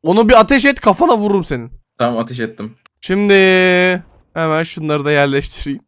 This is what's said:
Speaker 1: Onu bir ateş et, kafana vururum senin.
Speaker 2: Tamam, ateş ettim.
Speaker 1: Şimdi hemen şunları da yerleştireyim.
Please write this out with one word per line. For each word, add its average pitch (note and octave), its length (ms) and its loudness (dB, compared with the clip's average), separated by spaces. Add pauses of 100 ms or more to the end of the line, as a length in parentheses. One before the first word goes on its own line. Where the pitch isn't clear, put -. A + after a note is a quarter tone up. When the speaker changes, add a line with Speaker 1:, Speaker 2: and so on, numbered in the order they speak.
Speaker 1:
Onu G#3+ 260 2
bir A#3+ 100 6
ateş C4 260 2
et, C#4 160 0
kafana A#3 360 2
vururum G3+ 260 0
senin. A#2+ 280 -10 (260)
Speaker 2:
Tamam, A#2+ 200 -2
ateş A#2+ 220 -8
ettim. A2 360 -10 (260)
Speaker 1:
Şimdi G3+ 320 0 (1000)
hemen D#3+ 300 -2
şunları D3+ 420 -6
da D3 60 0
yerleştireyim. C#3+ 760 -2